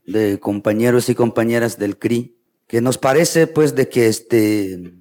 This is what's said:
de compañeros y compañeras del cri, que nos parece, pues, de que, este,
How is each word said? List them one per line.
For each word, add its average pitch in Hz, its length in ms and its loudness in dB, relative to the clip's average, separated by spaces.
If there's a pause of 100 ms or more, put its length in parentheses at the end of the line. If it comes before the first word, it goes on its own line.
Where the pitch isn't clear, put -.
de 101 360 -2
compañeros 110 680 0
y 123 80 0
compañeras 117 640 -2
del 101 180 -4
cri, 120 400 -4 (300)
que 117 140 -2
nos 123 160 0
parece, 156 500 2
pues, 147 260 0
de 127 140 0
que, 117 200 2
este, 104 920 -2